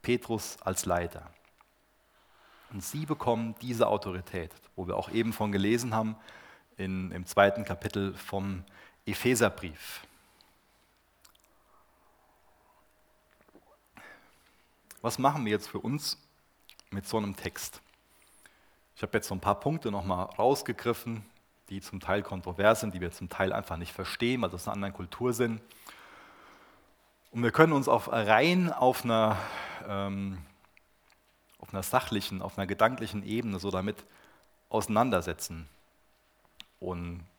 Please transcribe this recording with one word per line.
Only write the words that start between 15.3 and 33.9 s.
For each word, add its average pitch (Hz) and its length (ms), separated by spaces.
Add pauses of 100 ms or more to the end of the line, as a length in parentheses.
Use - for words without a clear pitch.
wir 104 60
jetzt 104 160
für 101 120
uns 139 380 (760)
mit 98 160
so 113 100
einem 101 180
Text? - 460 (1120)
Ich - 60
habe - 160
jetzt - 100
so 95 80
ein 90 40
paar 101 200
Punkte 147 320
nochmal 92 340
rausgegriffen, 117 1000 (440)
die 95 120
zum - 180
Teil 98 220
kontrovers 98 600
sind, 104 120
die 90 80
wir 87 100
zum - 180
Teil 95 240
einfach - 240
nicht 85 160
verstehen, 120 480
weil 92 80
das 90 140
in - 40
einer 107 80
anderen 98 180
Kultur 120 400
sind. 113 280 (1700)
Und 120 120
wir 117 80
können 160 220
uns 139 140
auf, 117 240
rein 131 600
auf 127 340
einer, 110 320 (500)
ähm, 98 500 (1200)
auf - 140
einer 98 80
sachlichen, 98 600
auf 92 160
einer 98 100
gedanklichen 110 560
Ebene 107 340
so 98 140
damit 95 340 (640)